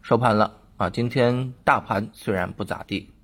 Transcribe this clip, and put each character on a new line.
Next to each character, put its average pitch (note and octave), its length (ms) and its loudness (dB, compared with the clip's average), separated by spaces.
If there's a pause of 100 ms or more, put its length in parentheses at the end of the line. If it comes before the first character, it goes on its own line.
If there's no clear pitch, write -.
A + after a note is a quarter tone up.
收 - 120 2
盘 A2+ 220 4
了 - 220 0 (180)
啊， F#2 140 -2
今 A#2+ 180 -2
天 B2 540 0
大 C3+ 160 4
盘 G#2 340 -4
虽 - 220 -4
然 F#2 160 -2
不 G2+ 120 -8
咋 - 200 -8
地 - 260 -8 (140)